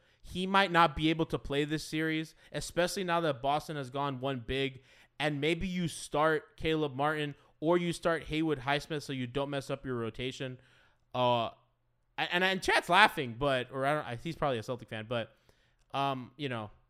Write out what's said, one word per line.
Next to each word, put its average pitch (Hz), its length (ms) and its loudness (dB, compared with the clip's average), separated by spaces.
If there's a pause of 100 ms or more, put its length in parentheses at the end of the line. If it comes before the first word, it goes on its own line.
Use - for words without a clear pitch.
(220)
he 185 260 -4
might 196 240 4
not 170 240 6
be 156 140 2
able 160 160 2
to 156 140 -2
play 143 260 0
this 147 180 -4
series, 156 520 -4 (180)
especially 175 500 -2
now 170 180 2
that 143 200 0
Boston 147 340 0
has 139 140 -6
gone 139 300 -2
one 127 260 -2
big. 131 360 -2 (380)
And 147 220 0
maybe 170 260 0
you 180 200 -2
start 151 720 0
Caleb 156 380 0
Martin 147 400 -2 (240)
or 170 180 4
you 175 140 0
start 165 320 0
Haywood 156 360 0
Highsmith 143 420 -2
so 147 120 -8
you 127 140 -4
don't 139 220 -2
mess 139 200 -4
up 139 160 -6
your 131 100 -4
rotation. 123 640 -6 (560)
Uh, 123 360 4 (680)
and, 165 260 0
and 190 180 2
Chad's - 280 2
laughing, 170 480 6
but, 131 360 0
or 135 120 -2
I 143 100 2
don't, 151 100 -4
I, 120 180 -8
he's 165 120 -6
probably 135 240 -2
a 107 40 -6
Celtic 117 260 -8
fan, 110 200 -8
but, 117 260 -4 (580)
um, 135 440 -2
you 143 120 -6
know, 110 200 -6 (200)